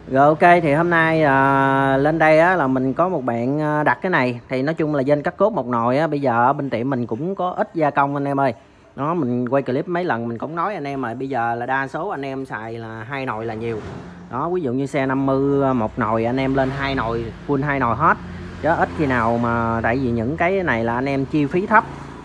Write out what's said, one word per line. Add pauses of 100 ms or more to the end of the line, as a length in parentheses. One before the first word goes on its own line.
(120)
Rồi,
ok,
thì
hôm
nay,
à,
lên
đây
á,
là
mình
có
một
bạn,
à,
đặt
cái
này. (100)
Thì
nói
chung
là
dên
cắt
cốt
một
nồi
á,
bây
giờ
ở
bên
tiệm
mình
cũng
có
ít
gia
công
anh
em
ơi. (420)
Đó,
mình
quay
clip
mấy
lần
mình
cũng
nói
anh
em
rồi,
bây
giờ
là
đa
số
anh
em
xài
là
hai
nồi
là
nhiều. (520)
Đó,
ví
dụ
như
xe
năm
mươi,
à,
một
nồi
anh
em
lên (100)
hai
nồi, (220)
full
hai
nồi
hết. (440)
Chứ
ít
khi
nào
mà,
tại
vì
những
cái
này
là
anh
em
chi
phí
thấp (420)